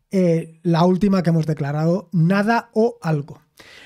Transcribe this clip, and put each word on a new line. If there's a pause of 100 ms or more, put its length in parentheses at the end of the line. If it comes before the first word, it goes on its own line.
(120)
eh,
la
última
que
hemos
declarado,
nada
o
algo. (440)